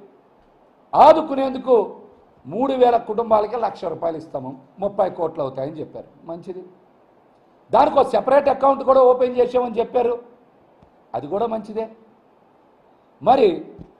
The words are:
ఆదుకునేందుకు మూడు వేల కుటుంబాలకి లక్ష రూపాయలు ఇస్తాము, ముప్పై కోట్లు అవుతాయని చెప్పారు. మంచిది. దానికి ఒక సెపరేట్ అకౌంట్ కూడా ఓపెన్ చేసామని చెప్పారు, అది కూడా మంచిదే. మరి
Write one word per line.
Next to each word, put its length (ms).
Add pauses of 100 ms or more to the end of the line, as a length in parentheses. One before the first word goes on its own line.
(920)
ఆదుకునేందుకు 800 (720)
మూడు 360
వేల 140 (120)
కుటుంబాలకి 480
లక్ష 280
రూపాయలు 360
ఇస్తాము, 300 (280)
ముప్పై 320
కోట్లు 320
అవుతాయని 380
చెప్పారు. 280 (180)
మంచిది. 360 (1080)
దానికి 280
ఒక 160
సెపరేట్ 340
అకౌంట్ 360
కూడా 260
ఓపెన్ 280
చేసామని 420
చెప్పారు, 340 (1000)
అది 120
కూడా 280
మంచిదే. 300 (1400)
మరి 280 (500)